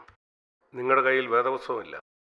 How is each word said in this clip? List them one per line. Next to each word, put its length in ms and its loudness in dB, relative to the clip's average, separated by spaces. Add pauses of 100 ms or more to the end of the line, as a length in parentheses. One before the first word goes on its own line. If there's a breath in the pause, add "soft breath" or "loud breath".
(720)
നിങ്ങളുടെ 340 2
കയ്യിൽ 260 2
വേദപുസ്തകമില്ല, 600 -2 (280)